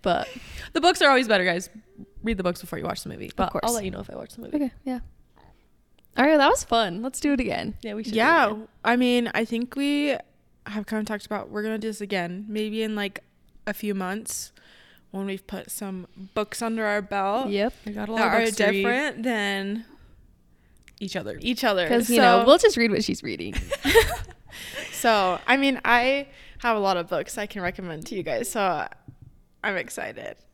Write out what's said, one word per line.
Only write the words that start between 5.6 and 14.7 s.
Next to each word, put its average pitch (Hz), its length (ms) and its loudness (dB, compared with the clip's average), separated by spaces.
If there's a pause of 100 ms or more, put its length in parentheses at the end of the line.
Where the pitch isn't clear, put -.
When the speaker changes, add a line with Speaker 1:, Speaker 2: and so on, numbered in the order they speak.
Speaker 1:
All 254 80 6
right, 302 120 6
that 285 120 6
was 494 140 2
fun. 214 380 0
Let's 262 180 -6
do 285 140 2
it 262 60 2
again. 208 420 -4
Speaker 2:
Yeah, 208 140 -10
we 220 80 -8
should 208 100 -6
do 220 60 0
it - 20 4
Speaker 3:
Yeah, 294 300 6
Speaker 2:
again. 220 160 -8 (160)
Speaker 3:
I 240 120 2
mean, 247 380 2
I 226 100 0
think 226 320 -4
we 285 400 0 (520)
have 208 180 -6
kind 214 160 -4
of 214 60 -6
talked 208 180 -8
about, - 240 -8
we're 208 140 -6
gonna 220 160 -4
do 220 80 -6
this 214 140 -8
again, 190 460 -6
maybe 214 360 -4
in, 214 120 -4
like, 202 280 -6 (420)
a 208 80 -4
few 208 220 -4
months 190 560 -6 (600)